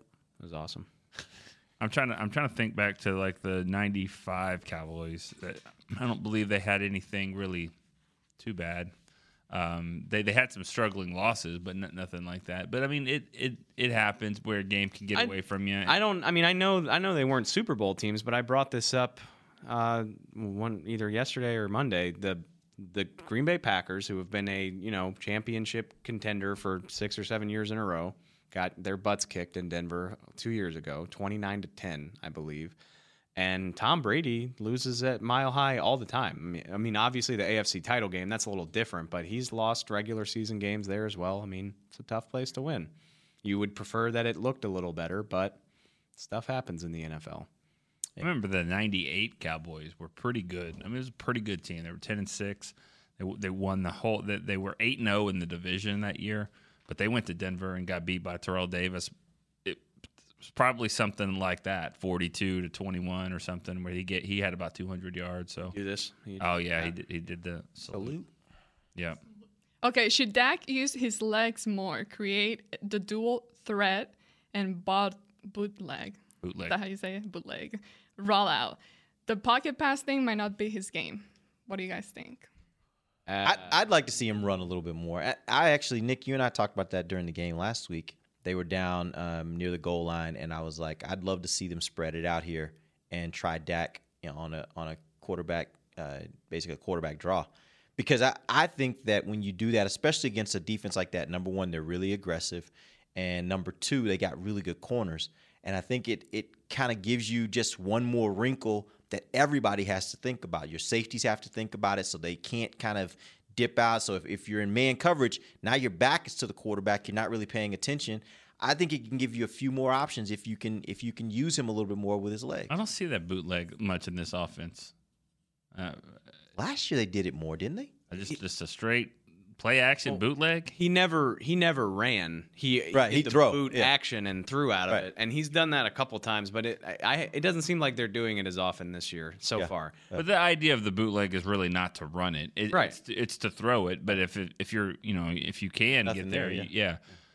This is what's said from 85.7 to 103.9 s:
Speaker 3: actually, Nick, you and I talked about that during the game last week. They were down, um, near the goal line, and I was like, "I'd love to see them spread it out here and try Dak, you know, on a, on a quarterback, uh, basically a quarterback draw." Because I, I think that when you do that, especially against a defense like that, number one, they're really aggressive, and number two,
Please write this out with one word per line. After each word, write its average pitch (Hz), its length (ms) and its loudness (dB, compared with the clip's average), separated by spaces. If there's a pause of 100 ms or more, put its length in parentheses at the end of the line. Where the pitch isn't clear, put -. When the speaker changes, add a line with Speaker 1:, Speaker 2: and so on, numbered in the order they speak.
Speaker 3:
actually, 143 300 2
Nick, 123 260 0
you 135 80 0
and 135 80 2
I 127 60 4
talked 104 260 0
about 95 160 -2
that 90 180 0
during 90 180 -2
the 82 60 -4
game 85 240 -2
last 101 320 -4
week. 82 280 -6 (260)
They - 140 0
were 90 80 0
down, 90 500 0
um, 85 420 -4
near 87 140 0
the 87 80 -2
goal 87 260 0
line, 82 300 -2
and 80 180 -8
I 80 100 -4
was 80 180 -8
like, 78 280 -6
"I'd 95 140 -4
love 92 200 0
to 87 60 -6
see - 200 -2
them 85 120 -6
spread 80 360 -4
it 82 80 -4
out 85 180 2
here 80 300 -6 (400)
and 87 200 -4
try 82 260 -2
Dak, 82 420 -2 (220)
you 80 80 -10
know, 71 60 -12
on 80 180 -8
a, 78 200 -8
on 82 140 -6
a 80 80 -8 (240)
quarterback, 85 480 -2 (280)
uh, 71 220 -8 (320)
basically 82 240 -4
a - 40 -10
quarterback 80 400 -2
draw." 87 280 2 (480)
Because 120 280 4
I, 127 120 6 (140)
I 147 180 6
think 135 380 -2
that 107 220 4
when 104 160 -2
you 98 100 -2
do 113 200 2
that, 104 140 6
especially 147 440 2
against 104 260 -2
a 95 40 0
defense 104 360 -4
like 92 160 0
that, 82 180 -2
number 90 200 -2
one, 92 200 0
they're 80 120 -2
really 90 320 0
aggressive, 90 580 -4 (420)
and 90 340 -2
number 92 220 0
two, 131 320 0